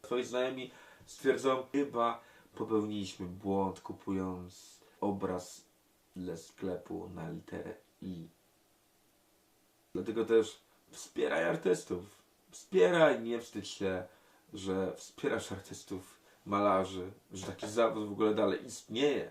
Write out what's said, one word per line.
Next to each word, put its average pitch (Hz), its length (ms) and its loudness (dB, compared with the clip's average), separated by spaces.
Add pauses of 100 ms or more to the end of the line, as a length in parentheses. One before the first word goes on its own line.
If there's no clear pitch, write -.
Twoi 123 220 0
znajomi 127 460 -2 (360)
stwierdzą: 131 640 2
"Chyba 120 480 2 (340)
popełniliśmy 107 720 -2
błąd, 98 540 -2
kupując 92 1000 -6 (200)
obraz 98 640 -4 (520)
ze 90 200 -6
sklepu 90 760 -8
na 82 160 -8
literę - 440 -10 (280)
I". 85 260 -10 (1700)
Dlatego 110 300 0
też 110 360 4 (300)
wspieraj 151 540 0
artystów. 160 800 0 (280)
Wspieraj, 170 720 4
nie 117 180 -2
wstydź 104 280 -10
się, 92 380 -2 (460)
że 95 440 -2
wspierasz - 560 -4
artystów, - 680 -12 (260)
malarzy, 95 680 2 (200)
że 95 140 -10
taki 98 220 -8
zawód 110 400 2
w 101 40 -6
ogóle 107 220 4
dalej 101 320 0
istnieje. 120 640 0